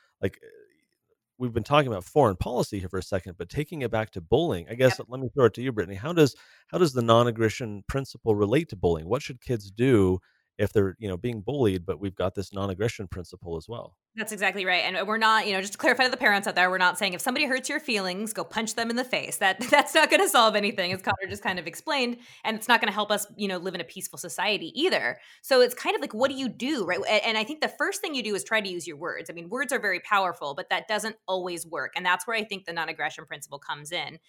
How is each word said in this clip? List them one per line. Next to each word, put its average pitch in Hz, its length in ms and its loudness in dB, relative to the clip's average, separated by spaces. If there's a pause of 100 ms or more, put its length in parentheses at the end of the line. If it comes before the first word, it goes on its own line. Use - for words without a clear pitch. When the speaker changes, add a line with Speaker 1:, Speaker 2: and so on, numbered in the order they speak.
(220)
Speaker 1:
like, 98 180 -4 (1000)
we've 123 160 -6
been 113 100 -2
talking 143 260 2
about 95 160 -4
foreign 113 320 4
policy 175 420 -2
here 92 100 -8
for 95 100 -2
a 90 40 -6
second, 95 340 -6
but 87 120 -10
taking 151 340 -6
it 113 80 -2
back 110 200 -2
to 92 100 -10
bullying, 110 480 0
I 117 60 -8
guess, 127 240 4
Speaker 2:
Yep. 113 80 -12
Speaker 1:
let 127 140 -8
me 127 120 -6
throw 131 120 6
it 107 100 6
to 120 80 -8
you, 131 80 -2
Brittany. 98 260 -4
How 151 160 -6
does, 156 220 6 (320)
how 165 100 -4
does 165 160 4
the 123 80 2
non-aggression 113 880 4
principle 127 480 -2
relate 110 340 2
to 104 80 -12
bullying? 85 320 0
What 123 140 -2
should - 180 -12
kids 104 300 -6
do 101 480 4 (380)
if 101 160 0
they're, 98 260 4
you 107 100 -8
know, 90 80 -4
being 113 240 -6
bullied, 104 440 2
but 90 140 -6
we've 98 160 -6
got 92 200 -2
this 101 180 -8
non-aggression 98 540 -4
principle 87 500 -12
as 78 120 -12
well? - 280 -14 (160)
Speaker 2:
That's 220 200 -8
exactly 190 320 -2
right, 180 180 0
and 185 240 -2
we're 214 100 -2
not, 220 300 4
you 202 60 -2
know, 190 80 -2
just 196 100 -8
to - 80 -14
clarify 262 240 2
to 254 80 2
the 262 60 -6
parents 202 280 2
out 190 100 -4
there, 180 140 6
we're 185 80 -2
not 180 200 4
saying 190 160 -2
if 170 80 -8
somebody 269 240 0
hurts 254 240 -2
your 294 100 -2
feelings, 208 540 -4
go 180 100 -4
punch 220 320 -4
them 226 140 -2
in 233 80 -2
the 254 80 -2
face. 175 320 -4
That, 190 220 2
<laughs> 247 120 -4
that's 285 240 6
not 302 160 6
gonna 359 160 6
solve 226 300 6
anything, 196 340 0
as 185 100 -6
Connor 196 280 -2
just 202 120 -10
kind 190 160 -2
of 160 80 -8
explained, 240 520 -4 (260)
and 220 140 -2
it's - 100 -10
not 226 140 6
gonna 233 100 0
help 208 180 -2
us, 208 160 0 (120)
you 202 100 -4
know, 185 80 -2
live 175 180 -6
in 180 60 -6
a 170 60 -6
peaceful 160 340 -14
society 180 560 -4
either. 170 420 0 (240)
So 254 200 6
it's 247 120 6
kind 359 220 -2
of 311 60 -2
like, 285 120 -6
what 247 160 0
do 277 60 -6
you 262 140 -4
do, 240 360 -4
right? 180 140 0
A-, 208 260 2
and 220 120 0
I 220 80 -2
think 311 160 -8
the 220 80 0
first 349 320 -4
thing 339 120 -6
you 254 80 -4
do 208 140 -4
is 180 80 -4
try 220 160 0
to 202 80 -6
use 175 180 -8
your 151 120 -10
words. 160 320 -8
I 175 40 -10
mean, 170 140 -14
words 254 240 -4
are 247 80 0
very 185 220 -2
powerful, 175 540 0
but 185 140 -8
that 170 200 -2
doesn't 214 260 -4 (100)
always 180 400 -4
work, 156 300 -8
and 180 100 -4
that's 180 220 2
where 226 80 -4
I 214 80 -2
think 196 220 -10
the 170 80 -10
non-aggression 160 540 -6
principle 143 320 -14
comes 147 340 -12
in. 160 360 -8